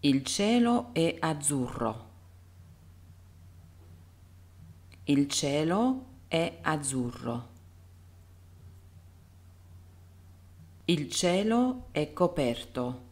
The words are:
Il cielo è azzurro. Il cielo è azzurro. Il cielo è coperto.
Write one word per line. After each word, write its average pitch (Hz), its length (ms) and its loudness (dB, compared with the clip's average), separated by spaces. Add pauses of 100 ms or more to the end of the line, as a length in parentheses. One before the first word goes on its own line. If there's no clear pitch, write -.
Il 139 240 2
cielo 240 680 2
è 165 280 0
azzurro. 131 880 -2 (3000)
Il 143 240 4
cielo 170 800 0 (200)
è 165 340 -2
azzurro. 131 920 -4 (3250)
Il 151 240 0
cielo 220 840 0
è 151 200 -2
coperto. 127 1000 -2